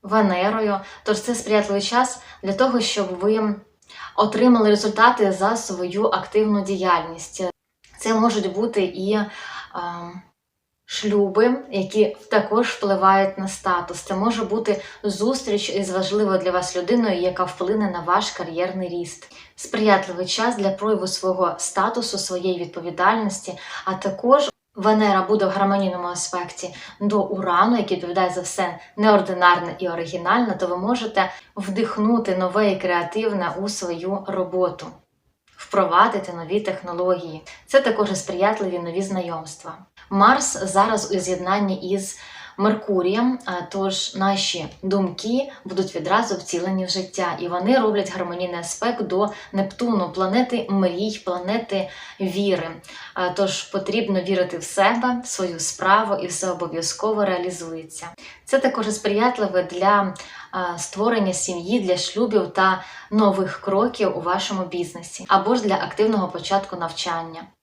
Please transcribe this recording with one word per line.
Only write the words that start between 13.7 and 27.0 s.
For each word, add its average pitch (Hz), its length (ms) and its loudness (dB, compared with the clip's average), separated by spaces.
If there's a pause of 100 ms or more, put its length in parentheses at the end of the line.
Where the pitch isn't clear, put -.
Це - 140 -6
може 214 300 0
бути 208 380 0 (200)
зустріч 208 680 0
із 190 200 -2
важливою 190 480 2
для 180 120 2
вас 180 260 -2
людиною, 202 440 2
яка 180 240 0
вплине 196 460 -2
на 175 100 -4
ваш 190 300 0
кар'єрний 180 580 -4
ріст. 175 440 -10 (240)
Сприятливий 190 680 2
час 220 300 0
для 196 140 0
прояву 202 360 0
свого 185 520 0
статусу, 214 600 -2
своєї 180 400 -2
відповідальності, 180 1000 -2 (260)
а 185 100 -2
також 247 560 4 (240)
Венера 208 480 4
буде 196 240 2
в 185 40 2
гармонійному 190 580 0
аспекті 180 680 -8 (260)